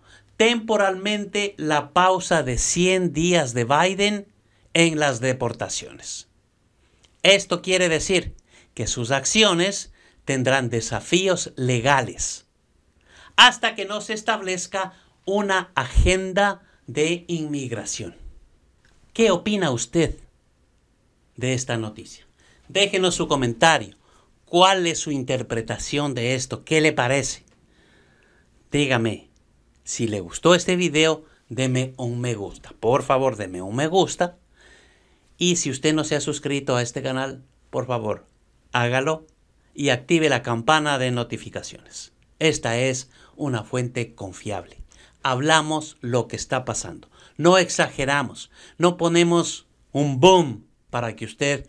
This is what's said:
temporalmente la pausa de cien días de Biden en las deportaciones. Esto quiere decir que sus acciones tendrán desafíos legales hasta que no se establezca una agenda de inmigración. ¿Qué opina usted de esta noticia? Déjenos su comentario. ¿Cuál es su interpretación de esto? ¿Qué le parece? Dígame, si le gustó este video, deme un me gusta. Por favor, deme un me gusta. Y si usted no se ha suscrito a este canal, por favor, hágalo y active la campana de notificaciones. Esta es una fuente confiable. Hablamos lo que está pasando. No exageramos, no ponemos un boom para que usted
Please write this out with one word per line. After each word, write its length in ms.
temporalmente 1200
la 340
pausa 520
de 140
cien 560
días 400
de 120
Biden 640
en 260
las 200
deportaciones. 1080
Esto 400
quiere 260
decir 480
que 140
sus 240
acciones 840
tendrán 460
desafíos 840
legales 920
hasta 400
que 100
no 160
se 120
establezca 800
una 500
agenda 880
de 400
inmigración. 880
¿Qué 160
opina 400
usted 480
de 160
esta 240
noticia? 480
Déjenos 460
su 140
comentario. 680
¿Cuál 420
es 100
su 140
interpretación 1040
de 180
esto? 320
¿Qué 160
le 120
parece? 520
Dígame, 580
si 240
le 140
gustó 340
este 200
video, 500
deme 480
un 240
me 120
gusta. 460
Por 240
favor, 320
deme 260
un 140
me 120
gusta. 520
Y 200
si 140
usted 220
no 100
se 120
ha 60
suscrito 540
a 60
este 200
canal, 420
por 180
favor, 400
hágalo 540
y 160
active 400
la 140
campana 560
de 120
notificaciones. 1000
Esta 380
es 320
una 280
fuente 500
confiable. 640
Hablamos 800
lo 260
que 80
está 280
pasando. 460
No 220
exageramos, 960
no 180
ponemos 720
un 280
boom 460
para 240
que 100
usted 440